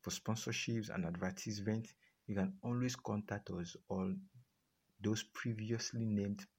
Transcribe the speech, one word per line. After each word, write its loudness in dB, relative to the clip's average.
For -2
sponsorships 0
and 0
advertisements, -2
you -2
can 4
always 2
contact -2
us -4
on 0
those 2
previously 0
named 2